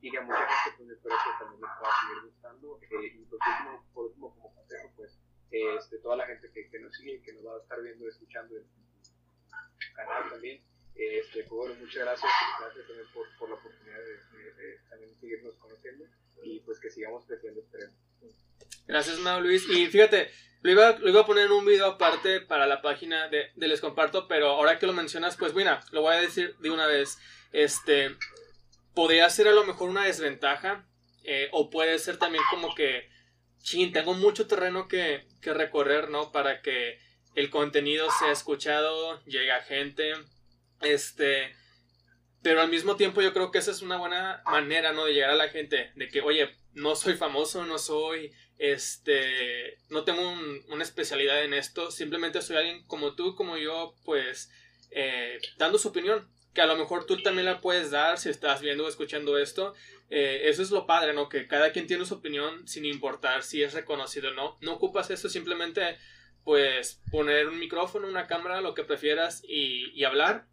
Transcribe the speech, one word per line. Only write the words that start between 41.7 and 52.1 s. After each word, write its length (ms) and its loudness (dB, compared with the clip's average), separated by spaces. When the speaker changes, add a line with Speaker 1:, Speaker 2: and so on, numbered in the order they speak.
Speaker 2:
pero 180 6
al 80 6
mismo 280 0
tiempo 260 2
yo 100 4
creo 180 0
que 80 2
esa 120 -2
es 120 -8
una 160 -4
buena 480 -4
manera, 460 0
¿no? 140 -2
De 80 2
llegar 160 4
a 60 4
la 120 4
gente, 460 -4
de 140 -12
que, 120 -2
oye, 360 0
no 240 -2
soy 180 0
famoso, 500 -2
no 140 -6
soy, 540 -4
este, 1200 -2
no 160 -4
tengo 260 -2
un, 380 -10
una 140 -6
especialidad 600 0
en 120 -2
esto, 360 -6
simplemente 520 -6